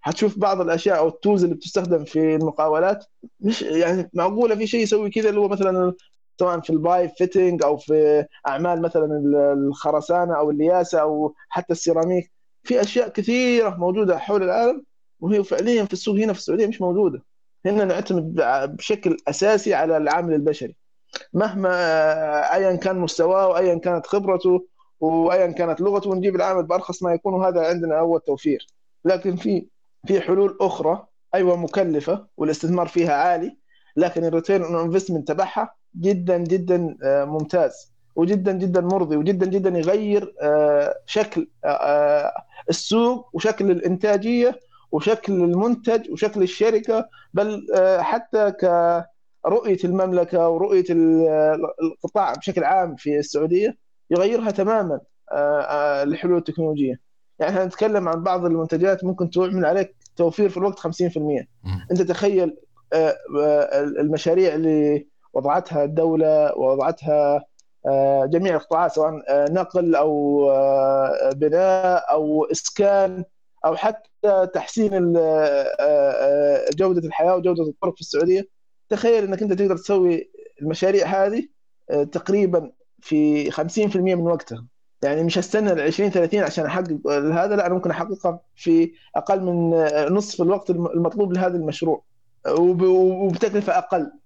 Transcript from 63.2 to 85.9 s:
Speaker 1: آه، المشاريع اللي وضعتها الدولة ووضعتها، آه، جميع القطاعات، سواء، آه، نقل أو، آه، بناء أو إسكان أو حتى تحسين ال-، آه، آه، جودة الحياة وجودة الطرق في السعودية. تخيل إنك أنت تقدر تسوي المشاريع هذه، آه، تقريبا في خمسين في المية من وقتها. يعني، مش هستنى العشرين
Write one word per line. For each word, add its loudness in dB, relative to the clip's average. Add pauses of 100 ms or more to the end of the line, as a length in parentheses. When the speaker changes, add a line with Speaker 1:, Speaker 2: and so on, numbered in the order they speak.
Speaker 1:
آه، 2
المشاريع 0
اللي 0 (260)
وضعتها -2
الدولة 2
ووضعتها، 0 (420)
آه، 2
جميع 0
القطاعات، 0
سواء، -2
آه، 2
نقل 0
أو، 2
آه، 2
بناء 2
أو 0
إسكان 0 (400)
أو 0
حتى 0
تحسين -2
ال-، 2
آه، 2 (140)
آه، 2 (120)
جودة 2
الحياة 2
وجودة 0
الطرق -4
في -20
السعودية. 0 (400)
تخيل 2
إنك -4
أنت -2
تقدر 0
تسوي 0 (320)
المشاريع 0
هذه، 0 (480)
آه، 0
تقريبا 0 (300)
في 0
خمسين -2
في -4
المية 2
من -2
وقتها. -4 (360)
يعني، 0
مش 0
هستنى 0
العشرين 0